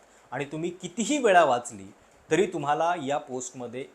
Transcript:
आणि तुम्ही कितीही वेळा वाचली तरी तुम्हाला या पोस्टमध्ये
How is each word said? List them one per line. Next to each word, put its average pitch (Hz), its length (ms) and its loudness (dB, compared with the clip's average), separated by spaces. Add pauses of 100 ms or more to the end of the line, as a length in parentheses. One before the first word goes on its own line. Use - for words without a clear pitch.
(300)
आणि 139 140 -6
तुम्ही 156 260 -6
कितीही 220 480 -4
वेळा 190 260 6
वाचली 117 480 -2 (380)
तरी 170 160 4
तुम्हाला 160 480 0 (120)
या 143 120 -2
पोस्टमध्ये 127 680 -10 (100)